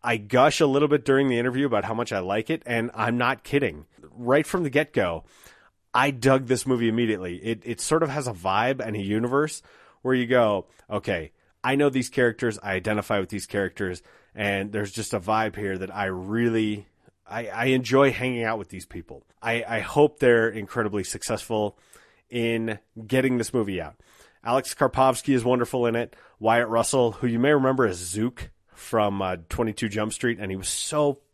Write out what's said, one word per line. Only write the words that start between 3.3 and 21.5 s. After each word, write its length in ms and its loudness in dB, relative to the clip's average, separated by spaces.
kidding. 420 -2
Right 340 2
from 200 -2
the 40 -2
get-go, 540 0
I 160 4
dug 360 2
this 200 0
movie 220 2
immediately. 480 0
It, 280 -6
it 160 -8
sort 220 0
of 80 0
has 160 -4
a 60 -4
vibe 520 0
and 120 -6
a 40 -6
universe 600 0
where 120 0
you 120 0
go, 400 2
"Okay, 400 -4
I 140 0
know 120 4
these 200 0
characters, 540 0
I 100 -6
identify 480 -2
with 80 -4
these 180 -8
characters, 560 -4
and 380 -4
there's 180 -4
just 240 -8
a 60 -2
vibe 340 -2
here 240 -6
that 160 -10
I 120 -4
really, 840 -2
I, 220 -10
I 200 -6
enjoy 440 4
hanging 320 -4
out 160 -4
with 120 -12
these 160 -14
people." 360 -16
I, 260 -2
I 140 -4
hope 380 2
they're 300 6
incredibly 560 -4
successful 720 -4